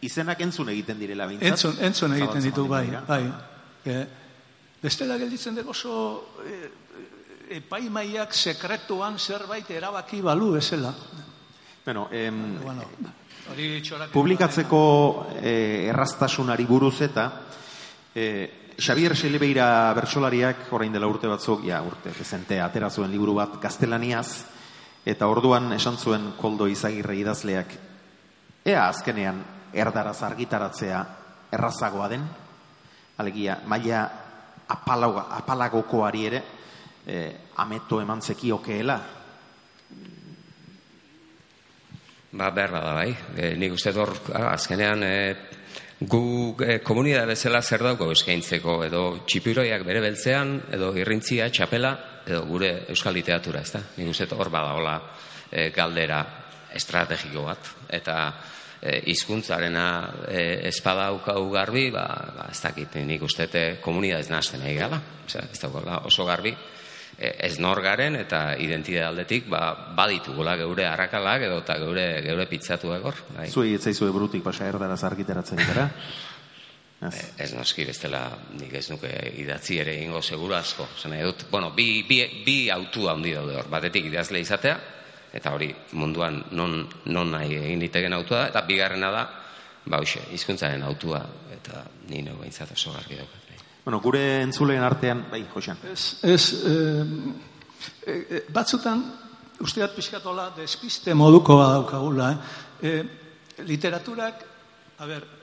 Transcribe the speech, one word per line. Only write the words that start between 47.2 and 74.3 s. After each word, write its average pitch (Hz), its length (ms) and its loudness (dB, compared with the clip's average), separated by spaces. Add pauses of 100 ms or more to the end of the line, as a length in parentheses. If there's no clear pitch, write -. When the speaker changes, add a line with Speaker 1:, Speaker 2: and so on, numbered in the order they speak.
Speaker 3:
bezala 120 260 2
zer 113 240 2
dauko 120 300 2
eskaintzeko, 85 720 2
edo 87 160 0 (240)
txipiroiak 113 580 2
bere 95 160 2
beltzean, 131 540 2 (180)
edo 95 240 0
irrintzia, 110 560 0
txapela, 120 400 2 (320)
edo 85 240 0
gure 90 220 2 (180)
euskal 92 300 0
literatura, 85 420 0
ezta? 104 220 -6 (160)
Nik 85 100 -2
uste 85 160 -2
dut - 140 -4
hor 87 100 0
badagoela, 78 480 0 (540)
e, 80 240 2
galdera 82 480 2 (500)
estrategiko 80 720 -2
bat, 85 240 -8 (240)
eta, 82 240 -2 (640)
e, 71 160 -2 (160)
hizkuntzarena, 85 720 0 (380)
e, 90 180 0 (280)
ez - 100 -4
badaukagu 98 720 0
garbi, 110 400 2
ba, 64 140 -2 (260)
ba, - 160 -12
ez - 160 -8
dakit, 76 400 -6
nik 76 240 -2
uste - 160 0
dut, 85 160 0
e, 82 40 2 (180)
komunidadez 85 500 0
nahasten 71 320 -2
ari 73 140 -2
gala, 147 240 -2 (240)
osea, - 260 -6
ez - 80 -8
daukala 82 480 -4
oso - 160 6
garbi, 87 300 0 (640)
e, - 160 -2 (140)
ez 85 120 -2
nor 92 220 2
garen 123 380 0
eta 82 240 0 (140)
identitate 80 480 -2
aldetik, 90 440 -2
ba, 82 240 0 (220)
baditugula 95 640 0
geure 87 300 0
arrakalak 98 580 0
edo 87 140 -2
eta 82 180 -2
geure, 87 260 0 (200)
geure 85 240 -2
pitzatuak 87 600 -4
hor, - 140 -10 (140)
bai. 80 120 -8
Speaker 1:
Zuei 113 260 2
ez 98 80 -2
zaizue 101 280 2
burutik 101 320 0